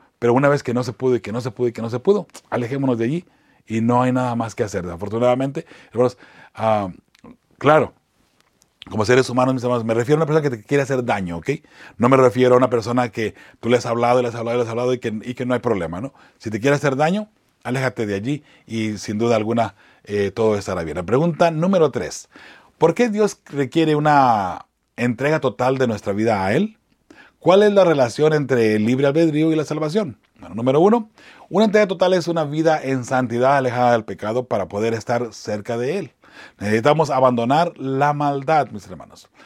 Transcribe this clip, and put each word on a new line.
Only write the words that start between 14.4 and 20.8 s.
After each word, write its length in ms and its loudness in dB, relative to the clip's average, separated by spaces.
y 20 0
le 40 0
has 60 -8
hablado 240 -2
y 60 -4
que, 120 -6
y 100 -10
que 120 -8
no 100 -2
hay 40 -2
problema, 420 -4
¿no? 120 -12
Si 140 -12
te 80 -6
quiere 160 2
hacer 200 -2
daño, 340 -2
aléjate 420 -4
de 80 -4
allí 300 -6
y 320 -6
sin 180 -8
duda 180 2
alguna, 400 -2
eh, 280 -2
todo 240 0
estará 280 -4